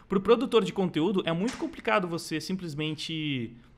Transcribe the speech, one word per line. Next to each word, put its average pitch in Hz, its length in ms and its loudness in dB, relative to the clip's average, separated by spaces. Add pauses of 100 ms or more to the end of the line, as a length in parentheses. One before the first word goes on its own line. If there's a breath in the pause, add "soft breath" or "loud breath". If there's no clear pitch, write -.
Pro 190 140 2
produtor 226 420 6
de 180 80 -2
conteúdo, 185 540 0
é 165 80 0
muito 196 240 -2
complicado 214 500 0
você 165 320 -4
simplesmente, 151 1160 -4 (200 loud breath)